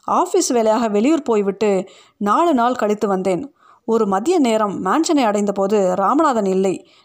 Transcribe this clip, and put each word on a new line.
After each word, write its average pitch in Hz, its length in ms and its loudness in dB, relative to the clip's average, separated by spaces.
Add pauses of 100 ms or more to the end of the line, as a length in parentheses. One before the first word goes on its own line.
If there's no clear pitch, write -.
ஆஃபீஸ் 349 400 0
வேலையாக 226 400 0
வெளியூர் 240 340 0
போய்விட்டு 196 640 -2 (300)
நாலு 277 360 0
நாள் 240 220 0
கழித்து 208 320 -2
வந்தேன். 185 460 -2 (320)
ஒரு 226 200 0
மதிய 220 340 0
நேரம் 220 460 0
மேன்ஷனை 285 380 0
அடைந்தபோது 202 720 0
ராமநாதன் 226 500 0
இல்லை. 190 420 -2 (180)